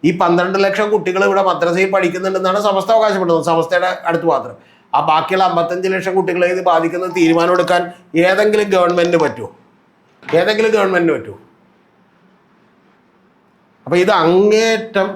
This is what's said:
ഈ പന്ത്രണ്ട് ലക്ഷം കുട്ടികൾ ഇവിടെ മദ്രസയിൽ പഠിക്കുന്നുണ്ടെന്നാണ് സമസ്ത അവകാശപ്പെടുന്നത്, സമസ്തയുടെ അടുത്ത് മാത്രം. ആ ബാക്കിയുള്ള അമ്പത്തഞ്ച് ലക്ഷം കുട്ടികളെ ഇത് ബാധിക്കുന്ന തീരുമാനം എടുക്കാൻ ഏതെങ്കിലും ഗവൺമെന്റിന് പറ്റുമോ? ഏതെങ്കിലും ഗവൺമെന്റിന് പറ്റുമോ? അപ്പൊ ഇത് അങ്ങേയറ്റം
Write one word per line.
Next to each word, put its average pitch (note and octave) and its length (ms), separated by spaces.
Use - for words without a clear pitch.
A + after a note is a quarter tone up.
ഈ E3 80
പന്ത്രണ്ട് F3+ 420
ലക്ഷം G3+ 300
കുട്ടികൾ F#3 320
ഇവിടെ G3 180
മദ്രസയിൽ F3+ 480
പഠിക്കുന്നുണ്ടെന്നാണ് F#3 680
സമസ്ത G3+ 300
അവകാശപ്പെടുന്നത്, F#3+ 600
സമസ്തയുടെ F3 460
അടുത്ത് E3 160
മാത്രം. D3 300
ആ C#3 40
ബാക്കിയുള്ള D#3+ 340
അമ്പത്തഞ്ച് F3+ 520
ലക്ഷം F#3 200
കുട്ടികളെ F3+ 320
ഇത് F3+ 220
ബാധിക്കുന്ന E3 360
തീരുമാനം E3+ 360
എടുക്കാൻ F3+ 280
ഏതെങ്കിലും G#3 500
ഗവൺമെന്റിന് F3 480
പറ്റുമോ? A#2+ 260
ഏതെങ്കിലും G#3+ 480
ഗവൺമെന്റിന് F#3 460
പറ്റുമോ? G#2 200
അപ്പൊ D#3+ 120
ഇത് F3+ 140
അങ്ങേയറ്റം G#3 920